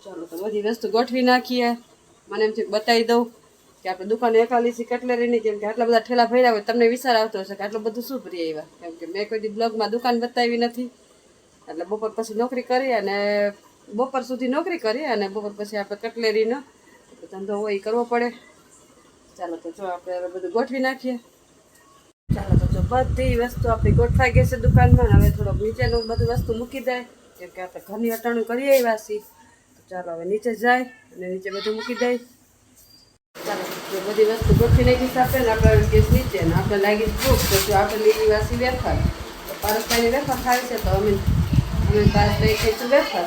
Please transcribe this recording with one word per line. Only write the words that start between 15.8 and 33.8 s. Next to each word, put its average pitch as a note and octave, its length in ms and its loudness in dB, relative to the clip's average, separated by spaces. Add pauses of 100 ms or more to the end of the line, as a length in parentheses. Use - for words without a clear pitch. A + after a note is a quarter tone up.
આપણે G3+ 220 -8
કટલેરીનો A3+ 540 0 (720)
ધંધો G3 300 -8
હોય G#3+ 160 -2
એ G3 80 -8
કરવો A#3 260 0
પડે. A#3+ 180 0 (1080)
ચાલો, E3+ 260 -8
તો E3+ 140 -10
જો G3+ 60 -12 (100)
આપણે F3+ 240 -8
હવે F3+ 160 -6
બધું F3+ 240 -8
ગોઠવી C4 300 -2
નાખીએ. B3+ 280 -6 (1200)
ચાલો, G3+ 260 0
તો - 120 2
જો - 80 0 (100)
બધી B3+ 500 0
વસ્તુ A#3+ 300 -4
આપણી - 300 2
ગોઠવાઈ A#3+ 360 2
ગઈ B3+ 140 6
છે B3+ 140 -4
દુકાનમાં. B3 500 8
હવે - 220 8
થોડોક G3+ 260 -2
નીચેનું A#3 460 -2
બધું A#3 260 -2
વસ્તુ B3+ 240 -4
મૂકી B3 300 -8
દે, B3 80 -4 (420)
કેમ F3 160 -18
કે F#3 60 -12
આપણે F3+ 260 -12
ઘરની A3+ 300 -4
અટાણું A#3 340 -2
કરી C4+ 240 -2
આવ્યા A3+ 300 2
છીએ. G#3 160 -8 (540)
તો - 140 -20
ચાલો, F3+ 260 -10
હવે E3+ 160 -10
નીચે A3 200 -2 (120)
જાય B3 220 2 (280)
અને F3+ 200 -12
નીચે F#3+ 220 -8
બધું G#3 220 -4
મૂકી A#3 240 -8
દે. B3 80 0 (1400)
ચાલો, G3 180 -6 (260)